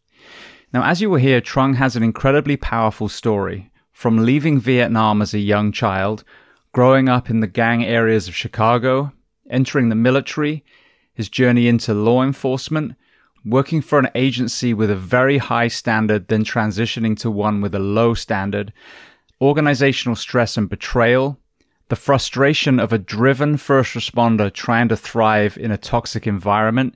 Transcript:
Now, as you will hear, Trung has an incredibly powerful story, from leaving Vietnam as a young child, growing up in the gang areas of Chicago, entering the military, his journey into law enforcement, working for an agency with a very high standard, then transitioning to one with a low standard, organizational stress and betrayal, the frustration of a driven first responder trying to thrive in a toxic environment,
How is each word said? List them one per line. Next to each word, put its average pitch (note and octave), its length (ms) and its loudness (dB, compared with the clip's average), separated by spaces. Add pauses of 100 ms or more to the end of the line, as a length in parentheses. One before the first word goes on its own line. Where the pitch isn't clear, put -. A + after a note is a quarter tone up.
(720)
Now, B2 100 0
as F3 200 0
you G#3+ 80 0
will E3+ 80 2
hear, B2+ 240 4
Trung C3+ 320 0
has B2+ 200 0
an A#2 80 0
incredibly C#3 540 0
powerful A2 540 -2
story, G2 560 -4 (260)
from A2+ 320 2
leaving C#3+ 340 2
Vietnam A2 640 2
as G#2 140 -2
a G#2+ 40 -2
young G#2 340 0
child, G2+ 520 -2 (480)
growing C3 380 4
up B2 180 0
in A2+ 120 0
the A2 60 0
gang A#2 380 0
areas A2+ 440 0
of F2 60 -14
Chicago, B2+ 760 0 (380)
entering B2+ 400 0
the A2 40 0
military, C#3 680 0 (480)
his G#2+ 160 -8
journey A#2+ 400 2
into A#2 240 0
law A2+ 300 2
enforcement, C#3 720 -4 (500)
working C3+ 380 0
for - 160 0
an B2+ 160 2
agency B2 580 -2
with G#2+ 180 0
a G2+ 60 0
very B2 400 0
high A#2 320 0
standard, A2 600 -2
then G#2+ 160 0
transitioning A2 760 -2
to A#2 120 -4
one G#2 300 -2
with G2+ 140 -4
a G2 40 -4
low A2 360 0
standard, G#2 580 -6 (680)
organizational C#3 760 2
stress - 400 -2
and G#2 140 -2
betrayal, B2+ 680 0 (520)
the A#2 60 -2
frustration C#3 840 0
of G#2+ 140 0
a A2+ 40 0
driven C3 600 0
first C3+ 360 0
responder A2+ 560 0
trying A#2 380 0
to A2+ 80 0
thrive G#2+ 640 0
in A2 120 -6
a G2+ 60 0
toxic - 500 -6
environment, A2 680 0